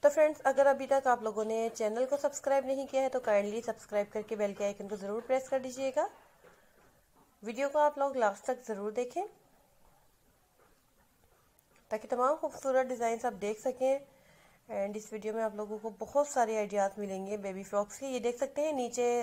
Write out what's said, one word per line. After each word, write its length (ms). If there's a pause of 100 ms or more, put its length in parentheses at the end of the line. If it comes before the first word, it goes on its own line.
तो 60
फ्रेंड्स, 320
अगर 260
अभी 200
तक 200
आप 160
लोगों 220
ने 120 (120)
चैनल 360
को 120
सब्सक्राइब 500
नहीं 200
किया 140
है 80
तो 100
kindly 420
सब्सक्राइब 480
करके 260
bell 180
के 100
आइकन 240
को 80
ज़रूर 260
press 280
कर 100
दीजिएगा। 480 (1400)
वीडियो 260
को 100
आप 200
लोग 180
last 280
तक 220
ज़रूर 240
देखें 320 (2750)
ताकि 160
तमाम 300
खूबसूरत 500
designs 380
आप 100
देख 240
सकें। 400 (760)
And 200
इस 160
video 200
में 100
आप 140
लोगों 220
को 100 (100)
बहुत 280
सारे 300
ideas 420
मिलेंगे 400
Baby 260
frocks 340
के। 80
ये 140
देख 180
सकते 220
हैं 120
नीचे 360 (140)